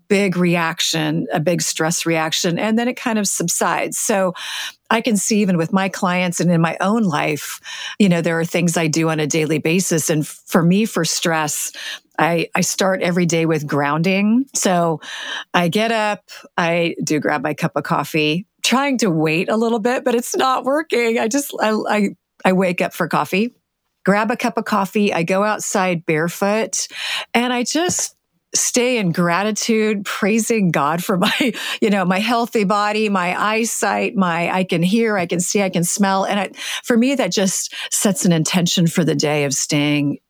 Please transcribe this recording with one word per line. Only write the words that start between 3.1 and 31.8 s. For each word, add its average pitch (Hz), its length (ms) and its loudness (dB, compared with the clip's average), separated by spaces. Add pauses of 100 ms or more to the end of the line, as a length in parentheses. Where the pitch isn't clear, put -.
of 202 80 0
subsides. - 720 -2
So 190 340 0 (580)
I 226 100 2
can 226 160 2
see 208 240 0
even 190 160 2
with 160 160 0
my 190 160 2
clients 180 500 -2
and 175 140 2
in 165 80 4
my 165 200 0
own 214 220 2
life, 151 580 -2 (380)
you 208 100 6
know, 170 140 4
there 165 160 0
are 165 60 0
things 170 320 0
I 170 100 2
do 160 220 0
on 160 100 0
a 156 80 0
daily 156 320 0
basis. 165 500 0
And 156 160 2
for - 380 0
me, 190 220 4
for 185 200 -2
stress, 160 680 -2 (440)
I, 160 380 2
I 185 60 0
start 190 420 0
every 175 240 2
day 165 180 2
with 160 220 0
grounding. 180 880 2
So 170 460 2 (520)
I 175 140 2
get 214 240 0
up, 214 400 -2 (260)
I 170 460 0
do 156 160 0
grab 143 240 0
my 151 120 -2
cup - 200 -2
of 151 80 -2
coffee, 151 640 -2 (160)
trying 269 360 0
to 220 120 2
wait 160 380 2
a 214 80 0
little 233 240 0
bit, 240 240 0
but 240 100 2
it's 240 220 -2
not 262 260 2
working. 247 560 0
I 233 80 2
just, 277 340 -2
I, 214 100 2 (180)
I, 208 200 2 (360)
I 190 80 4
wake 180 280 2
up - 140 -2
for 180 140 -2
coffee, 180 480 -2 (480)
grab 208 260 2
a 240 60 -2
cup - 200 -2
of 220 80 0
coffee, 208 480 0
I 170 120 0
go 185 180 2
outside 185 640 0
barefoot, 180 800 -2 (480)
and 247 180 0
I 247 120 -2
just - 520 -2 (380)
stay 247 440 0
in 190 120 0
gratitude, 202 960 0
praising 214 640 0
God 156 320 0
for 190 160 -2
<laughs> - 0 -
my, 214 340 0 (300)